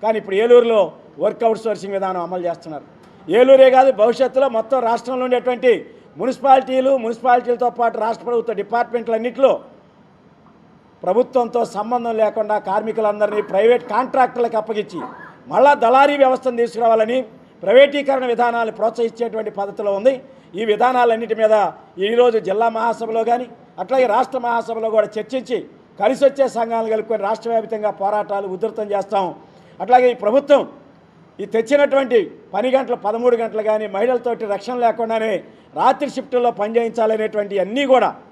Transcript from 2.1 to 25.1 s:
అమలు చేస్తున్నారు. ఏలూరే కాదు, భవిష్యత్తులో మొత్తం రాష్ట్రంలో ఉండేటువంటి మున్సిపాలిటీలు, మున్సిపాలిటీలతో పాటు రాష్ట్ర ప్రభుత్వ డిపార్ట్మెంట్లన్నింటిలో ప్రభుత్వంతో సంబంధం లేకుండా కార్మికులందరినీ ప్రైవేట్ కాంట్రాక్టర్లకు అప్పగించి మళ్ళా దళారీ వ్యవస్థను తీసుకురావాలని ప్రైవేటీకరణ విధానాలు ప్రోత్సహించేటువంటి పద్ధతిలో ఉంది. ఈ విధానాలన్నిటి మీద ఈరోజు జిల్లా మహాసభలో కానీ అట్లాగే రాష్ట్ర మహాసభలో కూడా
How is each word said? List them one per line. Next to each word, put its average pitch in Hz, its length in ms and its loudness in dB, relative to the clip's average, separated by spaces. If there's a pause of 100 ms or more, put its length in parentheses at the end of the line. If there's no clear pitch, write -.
అమలు 180 220 -8
చేస్తున్నారు. 156 360 -10 (540)
ఏలూరే 262 380 8
కాదు, 262 140 6 (120)
భవిష్యత్తులో 254 460 2 (100)
మొత్తం 226 200 -2 (100)
రాష్ట్రంలో 247 400 -4
ఉండేటువంటి 247 440 0 (480)
మున్సిపాలిటీలు, 262 720 2 (120)
మున్సిపాలిటీలతో 240 720 0
పాటు 233 260 -2
రాష్ట్ర 226 240 -6
ప్రభుత్వ 226 340 -2
డిపార్ట్మెంట్లన్నింటిలో 233 920 0 (1500)
ప్రభుత్వంతో 240 560 -2 (160)
సంబంధం 233 460 -4
లేకుండా 214 340 -2 (120)
కార్మికులందరినీ 208 840 -2
ప్రైవేట్ 226 340 2 (100)
కాంట్రాక్టర్లకు 247 680 -2
అప్పగించి 214 400 -8 (520)
మళ్ళా 262 200 6 (100)
దళారీ 269 400 4
వ్యవస్థను 254 400 0
తీసుకురావాలని 226 560 0 (460)
ప్రైవేటీకరణ 269 680 4
విధానాలు 233 460 -2
ప్రోత్సహించేటువంటి 226 800 -4
పద్ధతిలో 202 400 -6
ఉంది. 254 160 2 (440)
ఈ 220 120 -4
విధానాలన్నిటి 233 680 2
మీద 220 140 4 (520)
ఈరోజు 233 320 2 (100)
జిల్లా 214 180 0 (100)
మహాసభలో 226 540 -4
కానీ 247 160 -2 (360)
అట్లాగే 247 320 0
రాష్ట్ర 247 320 -2
మహాసభలో 226 480 -4
కూడా 208 220 2